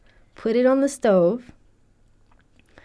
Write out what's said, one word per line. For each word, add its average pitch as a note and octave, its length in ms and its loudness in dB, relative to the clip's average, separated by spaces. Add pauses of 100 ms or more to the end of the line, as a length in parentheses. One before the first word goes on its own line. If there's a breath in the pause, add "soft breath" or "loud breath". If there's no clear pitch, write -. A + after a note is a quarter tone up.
(340 soft breath)
put A3+ 220 -4
it B3+ 100 2
on C4+ 160 2
the C#4+ 80 0
stove, G3+ 640 0 (1300 soft breath)